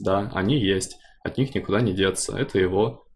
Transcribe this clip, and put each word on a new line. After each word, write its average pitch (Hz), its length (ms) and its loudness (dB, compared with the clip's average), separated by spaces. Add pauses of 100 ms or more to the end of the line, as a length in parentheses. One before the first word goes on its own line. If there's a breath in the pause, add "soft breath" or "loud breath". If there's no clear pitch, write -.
Да, 98 300 0
они 110 260 2
есть, 95 380 0 (260 soft breath)
от - 140 -8
них 135 180 0
никуда 98 240 0
не 113 140 2
деться. 95 440 0
Это 117 220 0
его, 98 460 0 (100)